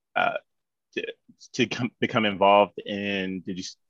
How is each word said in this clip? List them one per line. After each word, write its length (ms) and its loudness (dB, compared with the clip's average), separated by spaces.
Uh, 220 0
to, 100 -6
to 100 2
com-, 340 -6
become 240 0
involved 640 4
in, 600 -4
did 120 -8
you, 60 -10
s-, 120 -12